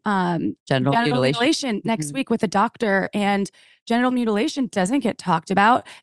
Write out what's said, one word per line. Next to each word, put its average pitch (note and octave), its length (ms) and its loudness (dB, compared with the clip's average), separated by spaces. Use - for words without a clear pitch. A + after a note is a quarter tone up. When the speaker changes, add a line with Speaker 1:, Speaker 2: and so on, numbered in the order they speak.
Speaker 1:
um, F3+ 520 -2
Speaker 2:
Genital C3+ 240 2
Speaker 1:
genital A#3 120 2
Speaker 2:
mutilation. - 0 -
Speaker 1:
mutilation A#3 600 0
next G#3 240 -2
Speaker 2:
Mm-hmm. C#3+ 80 -10
Speaker 1:
week C4+ 140 -4
with A#3 120 -2
a G#3+ 60 2
doctor, G3 640 0
and G3+ 360 0
genital B3 240 0
mutilation A#3+ 560 -2
doesn't G3+ 340 0
get - 160 -2
talked E3+ 340 -2
about. G3+ 360 4